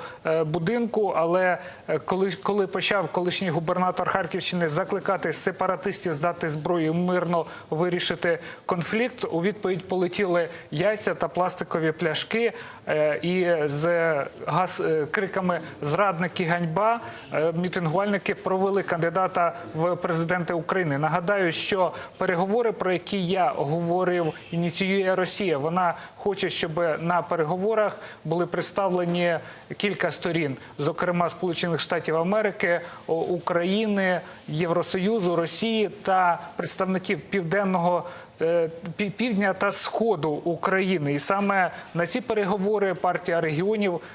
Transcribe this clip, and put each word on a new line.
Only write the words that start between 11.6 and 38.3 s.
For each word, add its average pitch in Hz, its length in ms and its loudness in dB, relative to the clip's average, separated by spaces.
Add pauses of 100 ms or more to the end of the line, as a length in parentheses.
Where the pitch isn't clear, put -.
пляшки, 175 640 0 (340)
е, 151 340 2
і 175 340 2 (100)
з 147 200 -2 (600)
газ-, 180 400 0
е, 156 240 2
криками 180 500 0 (200)
«Зрадники, 175 640 0
ганьба!» 175 540 2 (340)
е, 156 220 2
мітингувальники 180 800 0
провели 190 500 0
кандидата 175 680 0 (220)
в 170 200 0
президенти 175 580 0
України. 165 440 0
Нагадаю, 175 540 2
що 180 400 2 (260)
переговори, 190 540 2
про 185 200 0
які 180 340 -2
я 175 300 2
говорив, 170 800 0 (180)
ініціює 185 640 2
Росія. 175 420 0
Вона 165 360 2 (220)
хоче, 190 340 -2
щоб 170 220 -2 (280)
на 170 220 2
переговорах 185 760 0 (260)
були 170 220 0
представлені 175 920 0 (400)
кілька 185 340 0
сторін: 156 460 -2 (200)
зокрема 170 520 0
Сполучених 170 500 -2
Штатів 160 380 -2
Америки, 180 640 2 (260)
О-, 160 60 0
України, 180 1080 0 (260)
Євросоюзу, 180 880 0
Росії 208 540 0
та 180 500 2 (160)
представників 180 640 -2
південного, 180 840 0 (380)